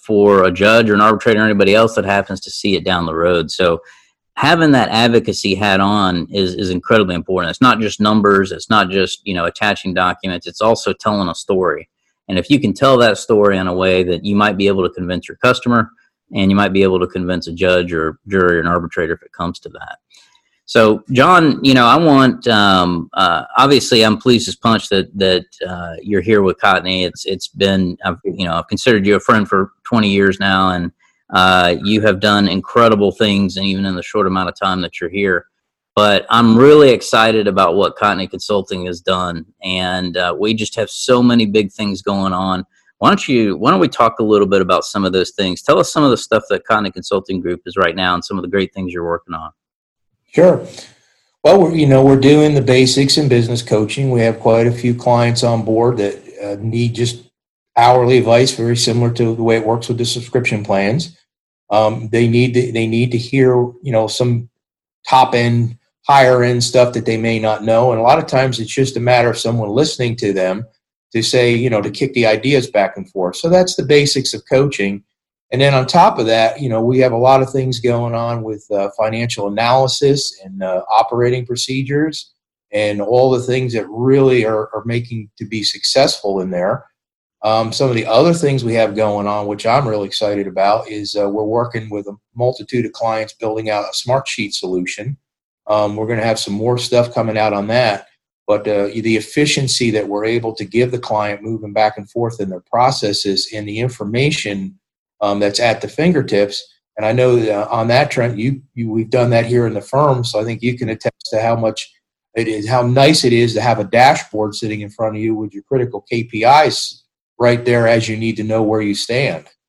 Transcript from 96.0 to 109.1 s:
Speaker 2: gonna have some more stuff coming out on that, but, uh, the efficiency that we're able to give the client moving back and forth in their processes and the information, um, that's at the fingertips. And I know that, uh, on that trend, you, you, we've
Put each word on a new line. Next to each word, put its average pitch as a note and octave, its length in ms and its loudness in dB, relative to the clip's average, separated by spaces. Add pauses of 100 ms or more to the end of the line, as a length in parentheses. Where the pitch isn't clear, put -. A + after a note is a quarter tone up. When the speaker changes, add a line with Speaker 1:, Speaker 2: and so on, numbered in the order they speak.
Speaker 2:
gonna A#2 140 -4
have A2+ 160 -2
some - 140 -8
more A2+ 240 -2
stuff A#2+ 380 -2
coming A2+ 240 -2
out G#2+ 160 0
on G2+ 140 -4
that, A2 400 -2 (380)
but, G#2 220 -2
uh, G2+ 200 -2
the A2+ 280 -2
efficiency C3 760 -2
that G#2 140 -2
we're G#2 200 -4
able A2+ 300 -4
to G#2 100 -10
give A#2+ 240 0
the B2 80 -6
client G#2 440 -4
moving G#2+ 300 -10
back G#2+ 240 0
and G2 140 -16
forth A#2 300 -6
in F#2+ 100 -6
their F2+ 100 -12
processes G#2 920 -2
and G#2 120 -10
the G#2 120 -10
information, A2 1000 -4 (420)
um, G2+ 200 -2
that's G2+ 180 0
at A#2 220 0
the G#2 80 -10
fingertips. A#2+ 760 -2 (320)
And G#2+ 80 -8
I A2 80 0
know B2 240 2
that, A2 140 0
uh, G#2 200 -4
on A#2 180 -2
that C3+ 220 2
trend, A#2+ 280 -4
you, C3+ 240 -4 (120)
you, A#2 140 -6
we've A2 220 -4